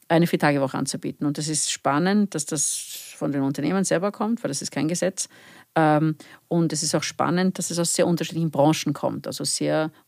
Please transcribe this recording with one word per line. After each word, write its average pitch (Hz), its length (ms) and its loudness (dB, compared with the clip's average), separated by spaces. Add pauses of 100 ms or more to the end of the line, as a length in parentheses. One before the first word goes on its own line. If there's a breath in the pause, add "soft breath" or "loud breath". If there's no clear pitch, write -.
eine 165 180 6
Vier-Tage-Woche 143 500 0
anzubieten. - 500 -4
Und 147 120 -2
das 151 100 -4
ist 151 220 -2
spannend, 185 640 2
dass 151 100 -4
das - 720 -6
von 151 160 -4
den 139 80 0
Unternehmen 147 420 0
selber 180 300 0
kommt, 220 320 -2
weil 143 60 -2
das 139 100 -4
ist - 100 -8
kein 147 180 -2
Gesetz. 175 420 -2 (440 soft breath)
Ähm, 156 420 4 (320 loud breath)
und 165 260 2
es 151 80 -4
ist 156 120 -2
auch - 80 0
spannend, 175 560 0
dass 165 120 -6
es 170 80 -2
aus 170 160 0
sehr 170 120 4
unterschiedlichen 165 440 0
Branchen 147 420 4
kommt, 123 340 -4
also - 180 -6
sehr 151 460 0 (180 soft breath)